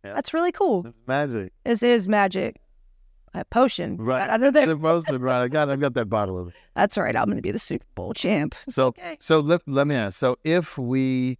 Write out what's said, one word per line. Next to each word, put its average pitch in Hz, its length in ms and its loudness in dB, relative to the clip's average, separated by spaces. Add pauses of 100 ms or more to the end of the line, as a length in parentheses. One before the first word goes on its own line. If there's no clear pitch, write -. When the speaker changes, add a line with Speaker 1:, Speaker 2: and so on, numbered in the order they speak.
Speaker 1:
Yeah. 202 100 -12
Speaker 2:
That's 277 200 -6
really 349 180 2
cool. 214 340 0
Speaker 1:
It's 117 100 -18 (100)
magic. 127 460 -2 (120)
Speaker 2:
This 233 180 0
is 240 260 4
magic. 196 520 0 (760)
A - 80 -8
potion. - 520 0
Speaker 1:
Right. 127 240 0
Speaker 2:
Got 196 100 -2
under 240 220 4
there. 294 100 6
Speaker 1:
It's 165 100 2
a 156 40 0
potion, 160 440 0
right. 127 220 0
I 123 60 0
got, 147 200 0
I 139 80 0
got 139 180 -2
that 117 140 -2
bottle 98 300 -2
of 87 100 -8
it. 87 60 -18 (220)
Speaker 2:
That's - 200 0
right. - 200 0
I'm 120 120 0
gonna - 140 -4
be - 80 -2
the 220 80 -6
Super - 260 -8 (100)
Bowl 92 180 -8
champ. 156 420 -2 (140)
Speaker 1:
So, 131 200 2
Speaker 2:
Okay. 330 320 -8
Speaker 1:
so 160 200 4
let, 165 260 2
let 139 220 2
me 147 80 0
ask. 101 220 -4
So 127 260 0
if 165 340 0
we 131 600 -2